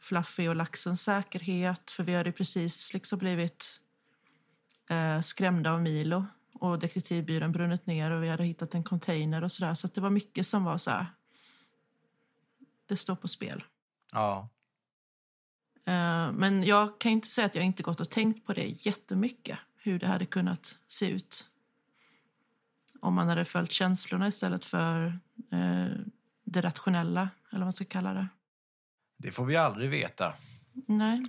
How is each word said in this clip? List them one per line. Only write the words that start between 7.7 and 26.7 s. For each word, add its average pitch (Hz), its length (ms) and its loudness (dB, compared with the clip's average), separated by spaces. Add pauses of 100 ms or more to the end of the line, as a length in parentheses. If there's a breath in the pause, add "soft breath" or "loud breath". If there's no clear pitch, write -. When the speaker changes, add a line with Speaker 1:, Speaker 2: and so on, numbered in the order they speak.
Speaker 1:
ner 160 240 -2
och 165 120 -2
vi 165 60 -2
hade 165 160 -2
hittat 170 300 -4
en 170 100 -2
container 160 600 -2
och 180 80 2
sådär. 170 220 0
Så - 120 2
att - 80 -8
det 196 60 -4
var 196 100 0
mycket 202 360 0
som 196 180 4
var 165 140 -2
så - 120 0
här, 117 160 -2 (1800 soft breath)
det 196 100 -4
står 185 200 0
på 180 120 -6
spel. - 360 -6 (480)
Speaker 2:
Ja. 104 360 -2 (1400)
Speaker 1:
Eh, 170 480 2
men 190 320 2
jag 208 360 4
kan 226 120 2
inte 220 160 2
säga 220 180 2
att - 80 -4
jag 175 100 0
inte 185 180 0
gått 165 180 -4
och 165 100 -6
tänkt 220 360 0
på 202 60 -2
det - 340 -4
jättemycket, - 720 -4 (180)
hur 185 220 -2
det 180 80 -4
hade 185 200 0
kunnat 180 600 -4
se - 240 2
ut - 340 -4 (1600 soft breath)
om 90 140 0
man 170 140 2
hade 170 160 0
följt 175 280 -2
känslorna 185 560 2
istället 175 360 0
för, 165 540 -2 (340)
eh, 90 340 0 (580)
det 180 160 -2
rationella, 175 680 -2 (220)